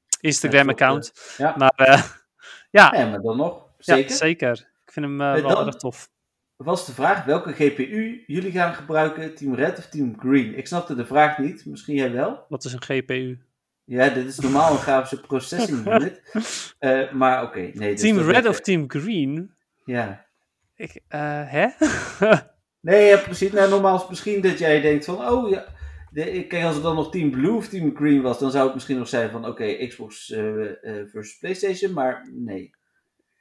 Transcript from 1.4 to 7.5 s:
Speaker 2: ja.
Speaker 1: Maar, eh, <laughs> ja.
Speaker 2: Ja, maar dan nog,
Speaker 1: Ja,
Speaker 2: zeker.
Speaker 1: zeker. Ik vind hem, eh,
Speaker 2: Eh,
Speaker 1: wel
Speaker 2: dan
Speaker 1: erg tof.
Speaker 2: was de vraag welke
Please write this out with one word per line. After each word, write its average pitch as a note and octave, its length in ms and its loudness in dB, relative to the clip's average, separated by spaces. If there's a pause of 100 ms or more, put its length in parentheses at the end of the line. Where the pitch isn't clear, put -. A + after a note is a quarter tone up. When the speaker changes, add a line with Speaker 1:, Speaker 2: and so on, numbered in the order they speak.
Speaker 2:
ja. D#3 120 -2
Speaker 1:
Maar, C3+ 180 4
eh, C3+ 280 6 (360)
<laughs> - 400 0
ja. D3 160 10
Speaker 2:
Ja, B2 140 4
maar G2+ 120 -6
dan A2+ 160 -2
nog, E3 280 -4 (120)
Speaker 1:
Ja, - 180 4
Speaker 2:
zeker. C3+ 200 2
Speaker 1:
zeker. D#3 520 0 (180)
Ik - 100 -20
vind D3 100 -4
hem, C#3+ 160 -4
eh, C#3 140 2
Speaker 2:
Eh, D#3 60 2
Speaker 1:
wel C3+ 140 2
Speaker 2:
dan B2+ 100 0
Speaker 1:
erg C#3 100 -6
tof. - 340 -10 (460)
Speaker 2:
was E3+ 300 -4
de C3+ 80 -14
vraag E3 320 0
welke D#3+ 280 0